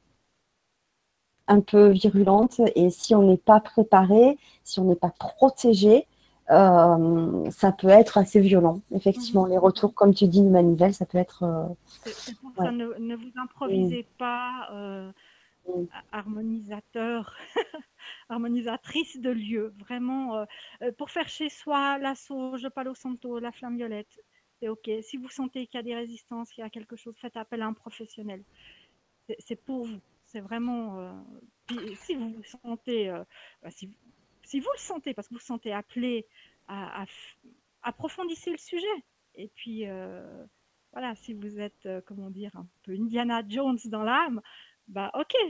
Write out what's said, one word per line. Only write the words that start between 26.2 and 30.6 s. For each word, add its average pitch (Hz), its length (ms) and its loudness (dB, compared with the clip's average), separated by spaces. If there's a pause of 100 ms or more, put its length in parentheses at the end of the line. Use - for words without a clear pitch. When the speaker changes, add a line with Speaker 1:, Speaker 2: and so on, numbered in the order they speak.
Speaker 2:
qu'il 226 100 -20
y 220 40 -14
a 214 40 -18
quelque 226 240 -20
chose, 226 260 -20
faites 240 160 -18
appel 226 260 -12
à 220 40 -6
un 220 60 -6
professionnel. 214 720 -18 (840)
C'est, 220 120 -14
c'est - 160 -16
pour 262 300 -12
vous. 220 120 -14 (280)
C'est 220 140 -18
vraiment, 226 600 -10